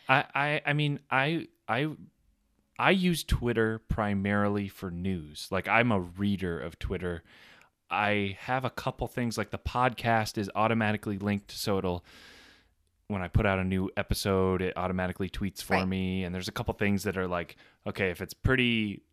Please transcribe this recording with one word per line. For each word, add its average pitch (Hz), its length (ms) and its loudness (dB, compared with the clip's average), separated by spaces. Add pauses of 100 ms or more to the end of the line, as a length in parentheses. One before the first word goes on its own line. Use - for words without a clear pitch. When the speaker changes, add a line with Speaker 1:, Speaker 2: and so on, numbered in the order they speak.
Speaker 1:
I, 135 160 4 (100)
I, 147 340 0
I 143 60 2
mean, 147 260 0 (120)
I, 143 360 0 (200)
I, 131 220 0 (920)
I 131 120 6
use 180 340 2
Twitter 113 540 2 (100)
primarily 101 800 2
for 95 200 -10
news. 85 640 -4
Like, 95 160 -2
I'm 113 240 4
a 101 80 4
reader 90 640 -2
of 82 180 -8
Twitter. 87 440 -4 (640)
I 101 520 0
have 131 240 -2
a 117 40 -2
couple - 380 -6
things, 117 300 -4
like, 104 140 -4
the - 80 -8
podcast 117 800 0
is 98 180 -2
automatically 107 640 0
linked, 101 340 -2
so 101 260 0
it'll, 90 280 0 (1040)
when 98 140 -4
I 87 60 -4
put 107 180 2
out 95 140 4
a 92 40 2
new 92 340 0
episode, 95 640 2
it 92 140 0
automatically 92 540 -2
tweets - 320 -6
for - 120 -2
Speaker 2:
Right. 92 140 2
Speaker 1:
me. 92 360 -2
And 87 100 -4
there's 92 140 -6
a 110 40 -8
couple 117 240 -4
things 101 280 0
that 95 140 -2
are 92 100 -2
like, 87 300 -4 (280)
okay, 101 240 0
if 87 120 -6
it's 90 120 -8
pretty 117 680 2 (120)